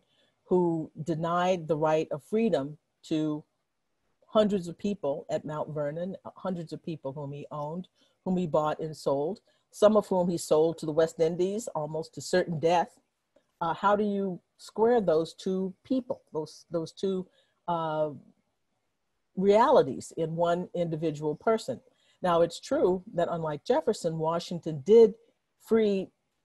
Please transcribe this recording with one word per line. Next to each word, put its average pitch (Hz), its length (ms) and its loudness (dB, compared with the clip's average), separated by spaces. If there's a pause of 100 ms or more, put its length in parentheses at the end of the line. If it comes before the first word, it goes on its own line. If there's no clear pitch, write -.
(440)
who 170 480 0 (120)
denied 170 640 0
the 160 80 0
right 156 360 0
of 151 120 -6
freedom 165 540 -2 (280)
to 156 380 -2 (840)
hundreds 202 400 2
of 170 100 -12
people 185 540 -4
at 156 140 -4
Mount 151 280 -6
Vernon, 156 420 -6 (200)
hundreds 175 380 -8
of - 100 -12
people 147 280 -8
whom 143 200 -10
he 143 180 -14
owned, 151 380 -10 (360)
whom 185 140 0
he 185 80 -2
bought 151 340 0
and 156 160 -8
sold, 147 440 -2 (320)
some 214 260 6
of 202 80 4
whom 185 240 2
he 170 80 0
sold 160 400 2
to - 80 -10
the 156 60 -2
West 160 280 0
Indies, 180 500 0
almost 156 440 -8
to 147 80 -12
certain 175 380 0
death? 170 400 2 (600)
Uh, 165 140 -2
how 202 220 2
do 208 80 2
you 196 360 -2 (200)
square 233 420 2
those 165 320 0
two 190 400 -4 (100)
people, - 380 -4 (120)
those, - 360 -10
those 160 220 -4
two, 190 340 -4 (420)
uh, 156 420 -2 (1300)
realities 196 840 4
in 160 180 -4
one 170 400 0
individual 160 580 -4
person? 214 480 -2 (400)
Now, 175 200 2
it's - 180 0
true 190 420 0 (140)
that 170 160 0
unlike 160 340 -6
Jefferson, 214 540 0
Washington 160 640 -4
did 220 300 8 (520)
free 202 420 0 (360)